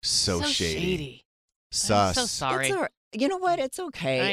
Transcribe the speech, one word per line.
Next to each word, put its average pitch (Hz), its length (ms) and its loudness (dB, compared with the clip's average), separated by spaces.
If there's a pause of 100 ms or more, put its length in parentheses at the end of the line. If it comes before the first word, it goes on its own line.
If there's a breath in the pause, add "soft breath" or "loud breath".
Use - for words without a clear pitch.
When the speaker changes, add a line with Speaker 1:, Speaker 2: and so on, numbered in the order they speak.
Speaker 1:
So - 380 0
Speaker 2:
So 98 60 -2
Speaker 1:
shady. 85 340 0
Speaker 2:
shady. 156 420 -4 (500)
Speaker 1:
Sus. 101 440 2
Speaker 2:
I'm 254 60 0
so 226 40 -2
sorry. 135 420 -2
Speaker 3:
It's 392 80 2
all 320 60 0
right. - 80 -2 (220)
You 226 160 0
know 381 100 0
what? 349 200 2
It's 269 220 -4
okay. 160 400 -2
Speaker 2:
I 196 120 2